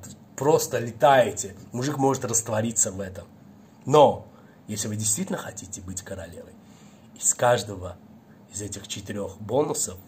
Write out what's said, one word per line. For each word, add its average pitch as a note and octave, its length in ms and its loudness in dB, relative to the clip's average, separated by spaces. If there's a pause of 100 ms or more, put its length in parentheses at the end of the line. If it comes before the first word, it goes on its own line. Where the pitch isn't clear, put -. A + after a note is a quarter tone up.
(340)
просто D3 440 2
летаете. A#2 760 4 (180)
Мужик C3+ 260 -4
может C3+ 260 2
раствориться A2 640 0
в F#2+ 100 -8
этом. F#2+ 260 -10 (580)
Но, C3 420 6 (400)
если G#2+ 220 -6
вы G#2+ 80 -4
действительно E3+ 400 -2
хотите - 460 -12
быть F#2 180 -12
королевой, F2 540 -14 (600)
из - 200 0
каждого G2 640 0 (540)
из G2+ 100 -10
этих G#2 240 -12
четырех G2+ 540 -8
бонусов, A#2 680 -2